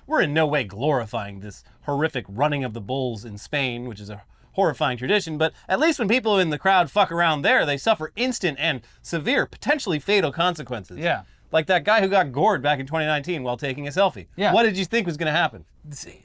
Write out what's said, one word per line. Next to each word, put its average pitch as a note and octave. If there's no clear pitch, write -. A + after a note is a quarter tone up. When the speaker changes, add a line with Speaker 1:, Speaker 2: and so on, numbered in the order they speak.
Speaker 1:
We're C#4+
in D3
no D#3+
way C#3+
glorifying G#2+
this G2+
horrific C#3+
running C#3
of A#2+
the A2+
bulls A#2+
in G#2
Spain, B2+
which G#2+
is G2+
a G#2
horrifying C#3+
tradition, D#3
but D#3+
at G3
least D4
when G#3
people A3
in F3+
the D3
crowd F#3
fuck G3
around E3
there, G#3+
they C#3+
suffer D#3
instant G3
and C#3+
severe, E3+
potentially G#3+
fatal F#3
consequences. C#3+
Speaker 2:
Yeah. D3
Speaker 1:
Like D#3
that F3
guy G#3+
who G3
got F#3
gored D#3
back C#3+
in C3+
twenty D#3
nineteen D3+
while B2
taking C#3+
a C#3+
selfie. D#3
Speaker 2:
Yeah. G3
Speaker 1:
What A3+
did G#3
you F#3+
think A3
was D#3+
gonna D#3
happen? D3
Speaker 2:
S-, -